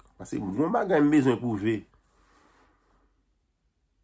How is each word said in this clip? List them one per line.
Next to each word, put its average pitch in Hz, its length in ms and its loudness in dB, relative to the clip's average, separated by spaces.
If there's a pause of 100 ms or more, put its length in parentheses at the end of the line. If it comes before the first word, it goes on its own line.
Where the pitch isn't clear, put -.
(160)
Paske - 240 -10
m 92 140 -6
gen 135 100 0
yon 180 80 -2
bagay 180 320 2
m 147 80 2
bezwen 131 280 4
pwouve. 110 360 -2 (2250)